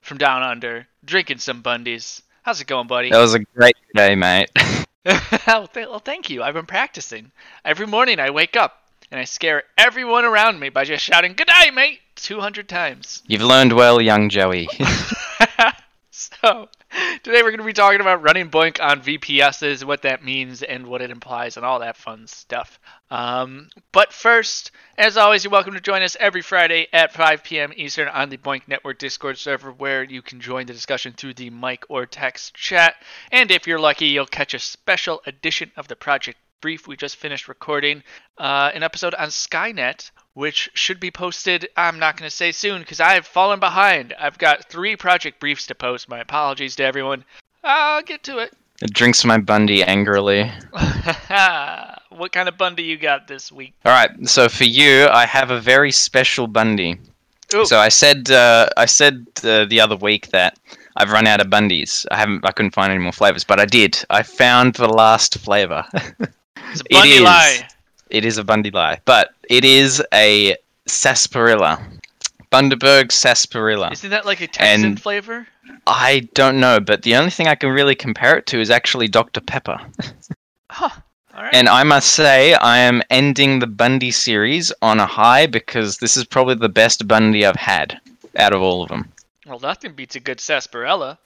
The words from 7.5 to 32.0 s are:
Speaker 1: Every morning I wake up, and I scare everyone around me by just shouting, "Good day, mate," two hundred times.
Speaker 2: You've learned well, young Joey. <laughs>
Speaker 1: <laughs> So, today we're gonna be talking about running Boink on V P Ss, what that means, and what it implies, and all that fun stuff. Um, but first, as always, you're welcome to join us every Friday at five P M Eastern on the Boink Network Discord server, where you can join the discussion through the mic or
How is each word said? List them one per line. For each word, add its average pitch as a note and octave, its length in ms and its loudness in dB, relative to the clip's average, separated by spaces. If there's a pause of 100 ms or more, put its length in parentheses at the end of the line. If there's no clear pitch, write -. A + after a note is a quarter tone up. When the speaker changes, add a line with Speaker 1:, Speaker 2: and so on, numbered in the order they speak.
Speaker 1:
Every E3+ 220 -4
morning A3 320 0
I C3+ 100 -2
wake D3+ 260 -4
up, - 280 -2 (260)
and C3+ 100 -12
I B2+ 40 -10
scare D3+ 400 -4 (120)
everyone A#3+ 500 0
around G#3+ 340 0
me C#3 100 -10
by C3+ 140 -4
just D3 200 -6
shouting, F3+ 300 0
"Good D#4 140 -4
day, E4+ 240 6
mate," C4+ 300 -4 (120)
two - 260 -12
hundred G3+ 300 -12
times. E3 560 -10
Speaker 2:
You've G#2+ 160 -2
learned B2+ 320 4
well, A#2+ 260 6
young G#2+ 300 4
Joey. F#2 440 -2
<laughs> - 60 -16 (720)
Speaker 1:
<laughs> - 80 -10 (560)
So, - 560 -4 (540)
today A#3 180 0
we're A3+ 100 0
gonna A3 120 -12
be G#3+ 100 -10
talking G3+ 280 2
about F#3 200 0
running D#3+ 280 0
Boink D#3+ 320 -2
on C#3+ 200 0
V C#3+ 160 -8
P C#3+ 240 -2
Ss, C#3 420 -2
what C#3 200 -8
that C3+ 200 -6
means, C3 380 -12
and B2+ 240 -14
what B2 160 -12
it B2 80 -12
implies, A#2+ 480 -14
and A#2+ 80 -12
all B2+ 140 -4
that A#2 180 -12
fun A2+ 300 -20
stuff. - 520 -16 (300)
Um, B2+ 600 -10 (220)
but G3+ 220 0
first, - 580 -4 (260)
as G#3+ 200 0
always, G#3 260 2
you're G3+ 80 -8
welcome G3 220 -2
to F#3+ 60 -14
join F#3+ 240 -4
us F3+ 160 -8
every F3+ 220 -2
Friday E3 520 -2
at E3 200 2
five D#3 300 -2
P D#3+ 160 -10
M D3 160 -8
Eastern D3 340 -8
on C#3+ 200 -6
the C3+ 80 -18
Boink C3+ 300 -10
Network C3+ 320 -12
Discord C3+ 380 -12
server, C3+ 340 -10
where C3+ 320 -8
you C3 180 -16
can B2 200 -20
join B2+ 260 -12
the B2 60 -20
discussion B2 400 -10
through B2+ 220 -18
the B2 140 -18
mic B2 400 -12
or B2+ 160 -8